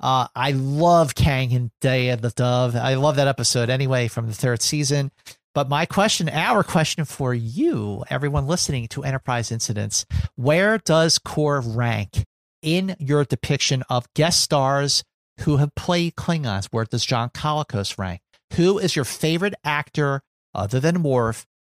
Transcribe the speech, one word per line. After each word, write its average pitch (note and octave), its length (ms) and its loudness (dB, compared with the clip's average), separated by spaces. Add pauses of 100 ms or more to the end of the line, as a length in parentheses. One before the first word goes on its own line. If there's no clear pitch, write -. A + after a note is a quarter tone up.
Uh, C3 340 2
I C3+ 180 0
love D3 640 4
Kang C3 360 2
in B2 300 0
Day B2+ 300 2
of A#2 120 -2
the A#2 80 -2
Dove. B2 460 2
I B2+ 180 0
love C#3 220 2
that C#3 120 4
episode A#2+ 400 0
anyway C3 400 0
from A#2 200 -6
the A2 40 -6
third A#2+ 300 0
season. C#3+ 480 0 (440)
But C#3+ 140 0
my D3 180 0
question, G3 420 2
our F#3+ 340 2
question D#3+ 420 0
for B2+ 300 -2
you, A#2 720 -2
everyone C#3 380 -2
listening C#3+ 420 -2
to C#3 140 -10
Enterprise C3 480 -2
Incidents, G#2+ 560 -4 (300)
where F3+ 420 2
does D#3+ 400 2
Kor C#3+ 420 -2
rank A2+ 640 -2 (380)
in F#3 380 -2
your D3 240 2
depiction C3+ 680 -2
of B2 240 -2
guest E3 260 2
stars C#3 600 2 (380)
who D3 160 2
have D3 180 2
played E3+ 400 -2
Klingons? B2 560 -2
Where A2+ 140 -2
does A2+ 200 -4
John A#2+ 260 -2
Colicos D3+ 680 -4
rank? F#2 220 -6 (340)
Who F#3 240 4
is F#3 160 0
your C#3+ 100 0
favorite E3+ 500 -2 (100)
actor, D3 580 -2 (320)
other G2+ 240 -2
than E3+ 240 2
Worf, B2 420 0 (200)